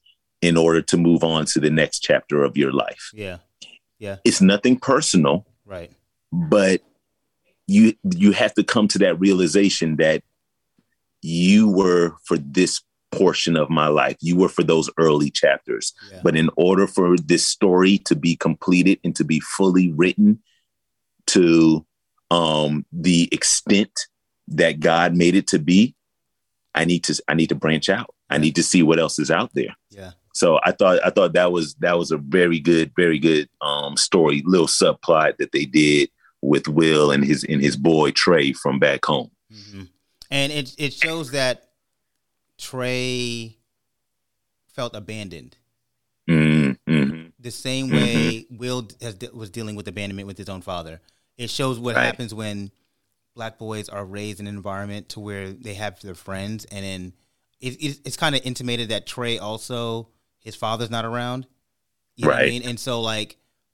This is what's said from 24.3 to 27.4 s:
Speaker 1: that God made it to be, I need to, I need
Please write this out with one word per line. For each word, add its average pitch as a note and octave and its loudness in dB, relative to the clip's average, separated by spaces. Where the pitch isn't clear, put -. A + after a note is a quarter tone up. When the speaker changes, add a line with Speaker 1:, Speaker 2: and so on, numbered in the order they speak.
Speaker 1:
that D#2+ 0
God E2+ 2
made F2 4
it F#2+ 2
to - 2
be, F2+ 2
I D#2 0
need F2 0
to, - -4
I D2+ 0
need D#2+ 2